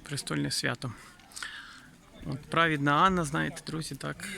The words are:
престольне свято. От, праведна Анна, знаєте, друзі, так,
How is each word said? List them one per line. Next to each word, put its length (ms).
престольне 480
свято. 420
От, 140
праведна 520
Анна, 320
знаєте, 420
друзі, 280
так, 440